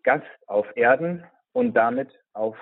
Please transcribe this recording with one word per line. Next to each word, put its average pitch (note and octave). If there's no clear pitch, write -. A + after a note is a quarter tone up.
Gast C#3+
auf G#2
Erden D3
und B3
damit A#3+
auf A2